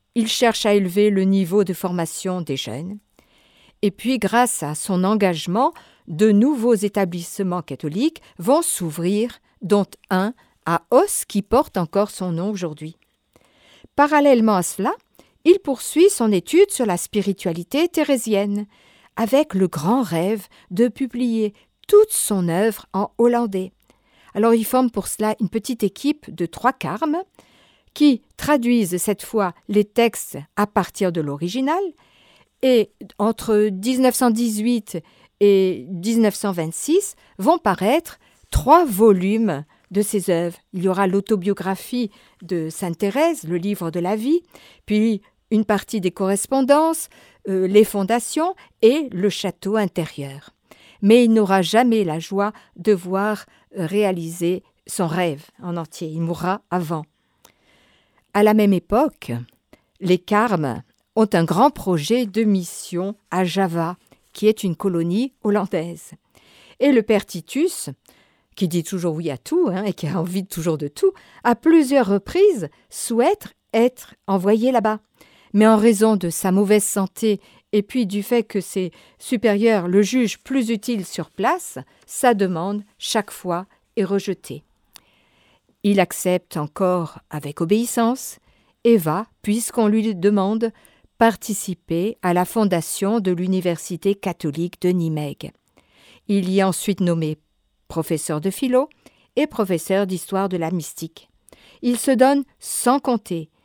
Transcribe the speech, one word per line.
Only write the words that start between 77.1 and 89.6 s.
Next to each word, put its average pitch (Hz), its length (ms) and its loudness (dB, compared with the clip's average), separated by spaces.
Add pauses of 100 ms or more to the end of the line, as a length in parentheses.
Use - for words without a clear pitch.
et 208 120 2
puis 233 240 -2
du 196 180 -4
fait 240 180 0
que 220 180 -6
ses 180 300 -6 (300)
supérieurs 208 640 0
le 185 160 4
jugent 226 380 0
plus 254 300 -2
utile 220 360 -4
sur - 240 -10
place, 277 480 -4 (280)
sa - 280 2
demande, 190 480 -4 (160)
chaque - 320 -4
fois, 180 360 -8 (280)
est 202 80 -2
rejetée. 190 640 -6 (1200)
Il 202 160 4
accepte 180 560 -2
encore 170 640 -4 (100)
avec 147 300 -10
obéissance 233 800 -2 (420)
et 233 140 6
va, 165 320 -2 (140)
puisqu'on 220 440 -2